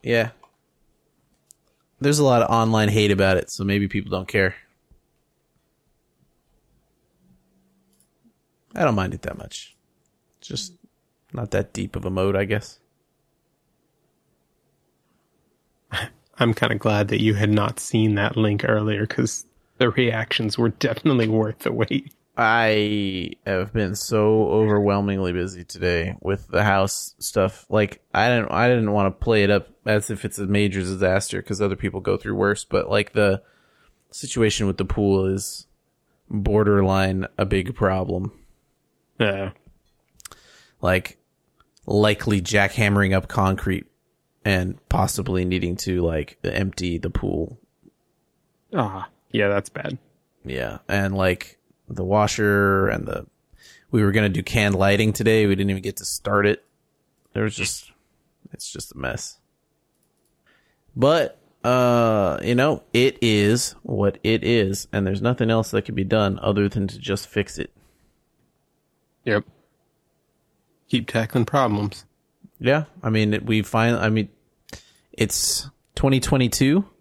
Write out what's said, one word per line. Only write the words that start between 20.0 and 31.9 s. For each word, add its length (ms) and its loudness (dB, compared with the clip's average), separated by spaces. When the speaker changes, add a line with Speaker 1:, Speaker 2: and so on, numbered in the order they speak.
Speaker 2:
were 120 2
definitely 600 0
worth 300 0
the 120 -2
wait. 420 -4
Speaker 1:
I 920 0
have 260 -2
been 240 -2
so 540 2
overwhelmingly 840 2
busy 320 -6
today 580 -2
with 280 -4
the 160 0
house 520 0
stuff. 520 -2
Like, 320 0
I 140 2
didn't, 240 0
I 160 2
didn't 240 2
wanna 200 2
play 320 2
it 60 4
up 200 2
as 260 0
if 140 -8
it's 120 -6
a 80 -6
major 360 2
disaster, 600 0
'cause 200 -6
other 160 0
people 240 -6